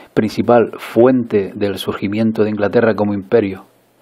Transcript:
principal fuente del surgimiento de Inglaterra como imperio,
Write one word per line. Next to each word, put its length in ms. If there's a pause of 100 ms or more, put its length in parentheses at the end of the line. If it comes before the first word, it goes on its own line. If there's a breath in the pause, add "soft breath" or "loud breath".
(120 loud breath)
principal 640
fuente 760
del 240
surgimiento 640
de 80
Inglaterra 460
como 180
imperio, 520 (360 loud breath)